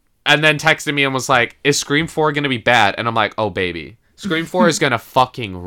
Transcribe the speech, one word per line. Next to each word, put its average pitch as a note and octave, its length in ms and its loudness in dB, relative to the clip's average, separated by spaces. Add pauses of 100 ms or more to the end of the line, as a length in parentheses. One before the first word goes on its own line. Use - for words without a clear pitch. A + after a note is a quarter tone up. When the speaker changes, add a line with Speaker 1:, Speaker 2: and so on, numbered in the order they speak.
(260)
Speaker 1:
And D3 180 2
then D3+ 140 4
texted D3+ 360 0
me C#3+ 100 0
and C3+ 80 0
was B2+ 160 -4
like, A#2+ 360 0
"Is C#3+ 140 2
Scream D3 280 -2
four D#3 260 -2
gonna C#3+ 160 -4
be C3 80 -2
bad?" A2 400 2
And A2 120 -4
I'm A2+ 60 -2
like, G#2+ 220 0
"Oh, G#2+ 140 -2
baby. F2 480 -6 (180)
Scream E3 300 -6
four F3+ 220 2
is D3+ 100 0
Speaker 2:
<laughs> - 20 -10
Speaker 1:
gonna B2+ 180 0
fucking A#2+ 580 -2 (100)